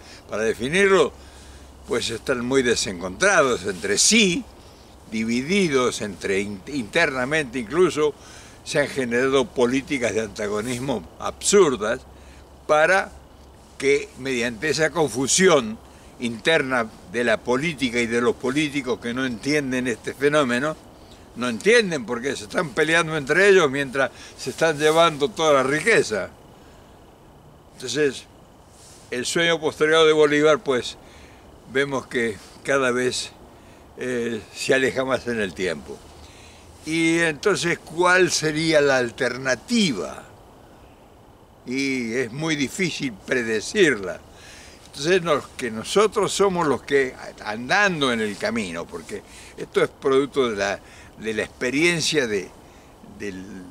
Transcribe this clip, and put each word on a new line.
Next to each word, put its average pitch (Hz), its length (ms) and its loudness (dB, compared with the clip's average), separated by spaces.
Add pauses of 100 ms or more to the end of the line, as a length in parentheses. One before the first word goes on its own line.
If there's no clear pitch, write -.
(300)
para 110 140 -4
definirlo, 156 680 2 (760)
pues 113 220 -2
están 120 360 -4
muy 135 160 2
desencontrados 113 1000 0
entre 98 340 -2
sí, 214 460 4 (680)
divididos 127 920 0
entre 98 360 -4
in-, 101 300 -6
internamente 135 880 -2
incluso, 147 560 0 (480)
se - 160 -4
han 143 80 2
generado 131 600 0
políticas 127 680 0
de 107 60 0
antagonismo 110 840 -4 (160)
absurdas 123 840 2 (680)
para 165 420 4 (680)
que 143 320 0 (120)
mediante 123 480 -4
esa 151 220 0
confusión 135 840 2 (440)
interna 123 680 0 (240)
de 117 140 -2
la 110 140 2
política 127 600 -2
y 120 80 0
de 117 140 0
los 120 160 2
políticos 131 640 -2
que 117 120 -6
no 131 140 -4
entienden 127 640 -4
este 107 260 -6
fenómeno, 143 600 0 (600)
no 123 120 -4
entienden 170 560 2
por 117 160 -6
qué 127 140 -4
se 104 100 -12
están 143 260 -4
peleando 160 460 0
entre 151 320 2
ellos 185 220 6
mientras 135 400 -2 (260)
se - 140 -10
están 160 260 0
llevando 156 520 4
toda 156 240 2
la 135 100 6
riqueza. 135 680 0 (1400)
Entonces, 127 500 -2 (880)
el 123 120 -4
sueño 170 360 0
postergado 156 440 2
de 156 80 6
Bolívar, 151 460 6
pues, 123 380 -2 (760)
vemos 135 360 -2
que 117 280 -4 (280)
cada 135 260 2
vez, 123 400 -2 (680)
eh, 120 440 -4 (100)
se - 220 0
aleja 131 300 0
más 131 240 -2
en 117 120 -2
el 95 140 -4
tiempo. 76 420 -6 (880)
Y 165 360 0
entonces, 165 580 0
¿cuál 180 540 2
sería 156 480 2
la 139 160 4
alternativa? 123 1300 -2 (1400)
Y 127 460 -2
es 120 180 -4
muy 156 240 -4
difícil 143 560 -4
predecirla. 113 1080 0 (680)
Entonces, 170 360 0
nos-, 151 240 0 (100)
que 123 140 -6
nosotros 190 640 0
somos 180 340 2
los 127 160 0
que, 139 320 0 (300)
andando 139 680 0
en 117 80 -2
el 104 160 -4
camino, 92 500 -4
porque 85 360 -12 (340)
esto - 280 -2
es 139 60 -2
producto 135 600 0
de 104 60 -6
la, 98 240 -2 (380)
de 110 160 -6
la 104 80 -2
experiencia 147 840 0
de, 98 240 -4 (680)
del 95 520 -12